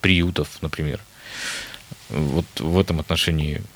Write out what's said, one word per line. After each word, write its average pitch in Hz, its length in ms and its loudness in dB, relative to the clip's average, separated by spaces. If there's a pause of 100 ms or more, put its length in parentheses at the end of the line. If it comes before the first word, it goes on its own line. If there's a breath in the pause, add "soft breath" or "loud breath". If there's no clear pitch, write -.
приютов, 90 480 4 (120)
например. 76 380 -4 (1080 loud breath)
Вот 71 360 0 (140)
в 85 200 2
этом 87 200 2
отношении 76 640 0 (140)